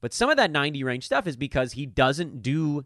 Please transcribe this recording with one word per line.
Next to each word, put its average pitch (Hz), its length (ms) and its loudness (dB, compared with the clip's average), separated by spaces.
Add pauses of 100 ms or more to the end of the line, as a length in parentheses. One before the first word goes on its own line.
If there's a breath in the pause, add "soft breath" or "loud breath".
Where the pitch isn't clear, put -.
but 120 120 -8
some 247 160 2
of 302 100 4
that 214 120 4
ninety 147 320 -2
range 127 220 -4
stuff 220 240 -2
is 139 80 -4
because 127 380 -2
he 143 120 -6
doesn't 139 560 0
do, 147 440 0